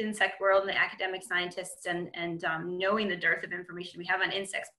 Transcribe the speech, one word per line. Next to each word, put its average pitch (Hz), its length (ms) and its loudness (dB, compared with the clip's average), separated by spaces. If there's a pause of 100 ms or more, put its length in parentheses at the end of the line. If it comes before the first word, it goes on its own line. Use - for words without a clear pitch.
insect 202 380 0
world 196 220 6
and 196 80 -2
the 180 100 0
academic 185 420 0
scientists 180 640 -4
and, 175 280 -2
and, 170 320 -4
um, 170 320 -2
knowing 202 320 2
the 175 80 0
dearth 170 260 2
of 175 80 -8
information 180 480 -10
we 175 60 -8
have 185 160 2
on 175 100 2
insects, 196 480 -4